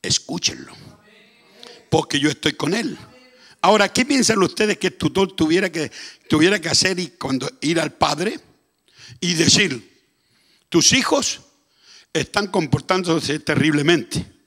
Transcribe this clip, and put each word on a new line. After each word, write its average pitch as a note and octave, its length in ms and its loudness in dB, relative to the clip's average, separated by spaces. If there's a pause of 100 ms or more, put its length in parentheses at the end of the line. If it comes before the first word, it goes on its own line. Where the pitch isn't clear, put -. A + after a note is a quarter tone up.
escúchenlo. - 720 -4 (1160)
Porque D#3 300 0
yo D3 100 2
estoy D3 240 -2
con D3+ 200 -4
Él. A3+ 240 -4 (640)
Ahora, G3+ 280 4
¿qué B3+ 160 0
piensan B3 360 2
ustedes G#3+ 360 0
que G3 100 -2
el F#3 100 -4
tutor F#3 360 0
tuviera F3 360 0
que, D#3 220 -6 (380)
tuviera F3 300 4
que D#3+ 100 -6
hacer F3+ 300 0
y F3 80 -6
cuando C3 420 -6 (120)
ir E3 180 0
al D#3 120 -2
padre E3 480 -2 (800)
y F3 140 -2
decir, D#3+ 680 0 (680)
"Tus - 240 4
hijos C4+ 480 0 (720)
están G3 340 -2
comportándose D#3+ 920 -2
terriblemente"? D3+ 840 0 (220)